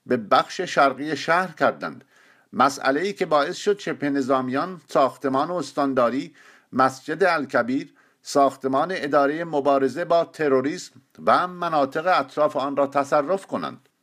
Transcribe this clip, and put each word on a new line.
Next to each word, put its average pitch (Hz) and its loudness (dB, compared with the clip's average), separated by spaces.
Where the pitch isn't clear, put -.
به 127 0
بخش 131 0
شرقی 147 0
شهر 170 0
کردند، 117 -2
مسئله‌ای 139 0
که 185 -4
باعث 156 0
شد 202 -2
شبه 143 -6
نظامیان 139 -2
ساختمان 139 0
استانداری، 139 -2
مسجد 131 0
الکبیر، 139 0
ساختمان 139 0
ادارهٔ 147 0
مبارزه 139 0
با 170 2
تروریسم 151 -2
و 143 4
مناطق 165 0
اطراف 147 0
آن 139 -4
را 139 2
تصرف 143 -2
کنند. 71 -10